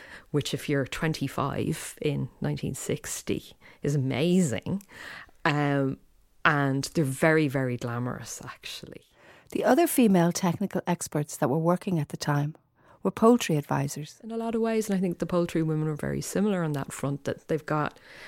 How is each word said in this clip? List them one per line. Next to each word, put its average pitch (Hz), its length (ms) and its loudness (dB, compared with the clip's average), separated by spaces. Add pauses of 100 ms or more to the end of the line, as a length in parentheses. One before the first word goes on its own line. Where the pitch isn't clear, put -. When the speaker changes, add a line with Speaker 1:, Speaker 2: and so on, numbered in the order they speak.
(320)
Speaker 1:
which 143 220 -2
if - 160 -6
you're 139 160 2
twenty-five - 1160 -4
in 139 280 -2 (120)
nineteen 147 340 -4
sixty - 800 -6 (280)
is 147 140 0
amazing. 147 880 0 (600)
Um, 143 540 2 (480)
and 139 480 2
they're 165 100 4
very, 156 440 4
very 131 300 0
glamorous, 120 680 -6
actually. - 580 -14 (480)
Speaker 2:
The - 120 -2
other 269 240 6
female 185 440 6
technical 180 540 0
experts - 520 -2
that 143 120 2
were 143 80 2
working 170 400 2
at 147 120 -2
the - 80 -10
time 147 380 0 (460)
were 190 80 0
poultry 226 460 4
advisors. 143 680 -4
Speaker 1:
In 220 60 -12
a 226 80 -6
lot 226 160 -4
of 226 80 0
ways, 226 280 0
and 196 80 0
I 180 40 0
think 180 160 0
the - 80 -2
poultry 170 380 0
women 156 240 0
are 151 80 -2
very 139 260 -4
similar 190 420 0
on 156 100 -2
that 139 200 -6
front, 139 300 -4
that - 240 -6
they've 160 180 -2
got 151 320 -2 (300)